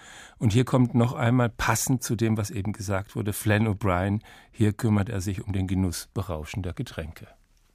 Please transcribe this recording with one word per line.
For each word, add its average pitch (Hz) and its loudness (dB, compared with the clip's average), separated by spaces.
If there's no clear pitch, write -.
Und 104 2
hier 123 4
kommt 127 4
noch 120 4
einmal 120 2
passend - 0
zu 117 -2
dem, 110 2
was 107 -2
eben 101 -4
gesagt 98 -4
wurde, 104 -4
Flann 107 2
O'Brien. 98 0
Hier 107 2
kümmert 104 0
er 98 -4
sich 92 -6
um 95 -4
den 95 0
Genuss 92 -2
berauschender 85 -6
Getränke. - -10